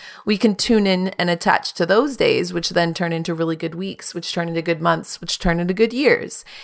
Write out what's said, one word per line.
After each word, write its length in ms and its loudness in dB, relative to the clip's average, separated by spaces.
we 140 0
can 180 4
tune 300 2
in 240 2
and 220 -2
attach 420 0
to 120 0
those 300 4
days, 380 2
which 160 -2
then 240 2
turn 180 -2
into 220 -4
really 220 -2
good 200 -6
weeks, 380 -8
which 180 -8
turn 160 -2
into 140 -2
good 200 0
months, 380 0
which 200 -6
turn 200 2
into 140 0
good 200 2
years. 520 0